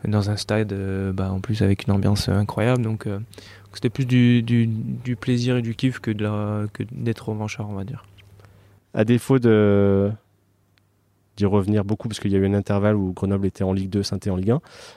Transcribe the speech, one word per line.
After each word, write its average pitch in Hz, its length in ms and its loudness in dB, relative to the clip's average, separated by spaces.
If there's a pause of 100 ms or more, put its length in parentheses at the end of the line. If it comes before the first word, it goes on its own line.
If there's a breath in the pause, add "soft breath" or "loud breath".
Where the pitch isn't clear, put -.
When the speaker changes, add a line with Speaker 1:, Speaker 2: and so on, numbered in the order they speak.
Speaker 1:
dans 104 240 0
un 104 60 -2
stade, 107 380 -2
euh, 98 400 -4
bah, 95 180 -2
en 95 80 -2
plus 107 220 -4
avec 98 260 2
une 98 60 2
ambiance 101 340 2
incroyable. 104 540 0
Donc, 110 260 -4
euh, 101 120 -4 (520 loud breath)
c'était - 180 -4
plus 135 160 -4
du, 120 380 4
du, 117 240 2
du 123 480 -6
plaisir 123 400 -2
et 123 60 0
du 113 140 -6
kiff 131 240 -2
que 113 120 -4
de 104 140 -2
la, 104 480 -4
que 110 180 -8
d'être 117 380 -4
revanchard, 107 400 -6
on 104 60 -8
va 98 100 -8
dire. 139 180 -12 (880 soft breath)
Speaker 2:
À 107 120 2
défaut 123 340 4
de, 101 720 4 (1300)
d'y 101 80 2
revenir 101 400 2
beaucoup, 107 240 -4
parce 104 100 -8
qu'il 101 120 -2
y 98 40 2
a 98 40 4
eu 98 60 2
un 98 80 2
intervalle 101 440 2
où 92 160 -2
Grenoble 98 320 0
était 95 180 -4
en 95 80 0
Ligue 95 200 -2
deux, 101 120 0
Saint-Étienne 98 300 -4
en 90 40 -2
Ligue 95 140 0
un, 143 100 2 (360 loud breath)